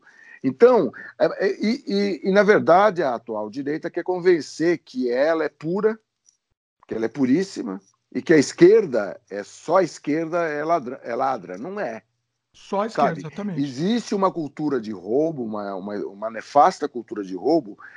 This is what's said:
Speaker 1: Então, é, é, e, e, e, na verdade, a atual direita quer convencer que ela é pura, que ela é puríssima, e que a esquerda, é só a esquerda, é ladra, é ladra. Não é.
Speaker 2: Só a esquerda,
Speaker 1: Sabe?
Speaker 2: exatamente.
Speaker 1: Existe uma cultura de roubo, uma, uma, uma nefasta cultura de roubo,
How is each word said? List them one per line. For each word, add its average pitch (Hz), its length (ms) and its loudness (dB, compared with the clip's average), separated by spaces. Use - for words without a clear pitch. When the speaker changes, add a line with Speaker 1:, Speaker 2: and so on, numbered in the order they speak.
Speaker 1:
Então, 151 480 4
é, 165 300 0
é, 196 120 -4
e, 226 280 -2
e, 202 380 -2
e, 196 60 0
na 202 120 4
verdade, 175 580 4
a 131 140 -2
atual 107 340 -8
direita 143 400 -6
quer 170 140 -6
convencer 175 800 2
que 127 240 -4
ela 156 340 2
é 147 60 -4
pura, 202 500 -2
que 104 60 -8
ela 110 120 -4
é 113 40 -2
puríssima, 131 720 -2
e 127 80 -6
que - 100 0
a 156 60 6
esquerda, 139 880 4
é 101 140 -8
só - 360 -2
a 190 60 4
esquerda, 165 600 -4
é 147 200 -6
ladra, 151 400 -4
é 120 120 -8
ladra. 117 420 -4
Não 185 220 -10
é. 123 240 -8
Speaker 2:
Só - 280 -6
a 214 40 -2
esquerda, 156 240 0
Speaker 1:
Sabe? 165 120 -6
Speaker 2:
exatamente. 175 420 -8
Speaker 1:
Existe 165 500 -4
uma 190 180 2
cultura 147 480 -4
de 110 120 -8
roubo, 123 520 -2
uma, 104 300 -6
uma, 101 220 -8
uma 101 340 -8
nefasta 143 580 2
cultura 110 360 -8
de 92 120 -8
roubo, 110 440 0